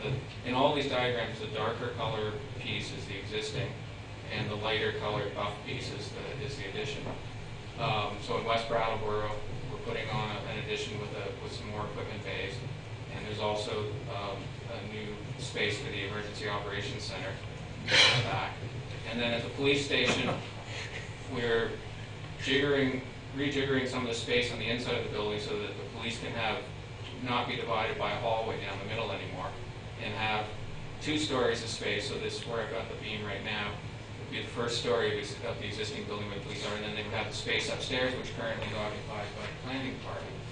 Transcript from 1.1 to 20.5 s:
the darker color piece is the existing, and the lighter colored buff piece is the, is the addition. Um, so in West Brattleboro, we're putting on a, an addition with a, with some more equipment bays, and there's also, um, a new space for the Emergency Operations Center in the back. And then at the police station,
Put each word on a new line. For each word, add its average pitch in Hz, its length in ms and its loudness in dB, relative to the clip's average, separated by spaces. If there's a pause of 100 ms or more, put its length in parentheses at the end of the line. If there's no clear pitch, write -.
the 107 100 -4
darker 110 400 0 (100)
color 110 340 0 (260)
piece 104 380 -2
is - 80 -4
the 98 140 -4
existing, 107 500 -2 (640)
and 104 160 0
the 104 40 0
lighter 107 440 2
colored 104 360 0
buff - 180 0 (140)
piece - 260 -4
is 139 160 -4
the, 139 380 -4
is - 100 -2
the 160 140 -4
addition. - 320 -2 (760)
Um, 113 440 2
so 117 160 0
in 107 80 0
West 117 220 4
Brattleboro, 110 600 2 (400)
we're - 160 -4
putting 117 220 0
on 107 220 2
a, 104 200 -2
an 107 140 -2
addition 104 340 -2
with 104 120 -4
a, - 340 -4
with 107 80 -4
some - 180 -4
more 107 140 -2
equipment 104 400 -4
bays, 95 300 -2 (600)
and - 120 -4
there's 104 140 -4
also, 107 440 2 (320)
um, 101 220 -2 (340)
a 202 200 -6
new 104 220 -4 (240)
space - 400 0
for 104 120 -4
the 104 180 -2
Emergency 104 400 -4
Operations 101 540 -2
Center - 300 -4 (520)
in - 380 10
the 104 80 2
back. - 220 2 (580)
And 120 100 0
then 117 140 2
at 117 80 0
the - 80 -2
police 139 340 4
station, 123 460 4 (1040)